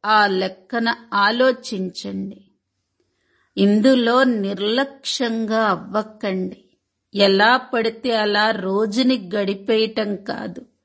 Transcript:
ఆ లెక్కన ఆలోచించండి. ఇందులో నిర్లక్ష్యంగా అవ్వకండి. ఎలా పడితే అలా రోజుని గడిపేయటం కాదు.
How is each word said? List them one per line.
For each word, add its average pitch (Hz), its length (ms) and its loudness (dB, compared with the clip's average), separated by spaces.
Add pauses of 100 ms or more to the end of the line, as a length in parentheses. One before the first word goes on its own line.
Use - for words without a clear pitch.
ఆ 214 160 4 (140)
లెక్కన 226 600 -4 (220)
ఆలోచించండి. 202 1200 -2 (1160)
ఇందులో 233 680 4 (120)
నిర్లక్ష్యంగా 220 1300 -2
అవ్వకండి. 190 960 -6 (520)
ఎలా 202 500 4
పడితే 226 520 -2
అలా 214 340 0 (100)
రోజుని 208 680 0
గడిపేయటం 208 960 -2
కాదు. - 380 -10 (220)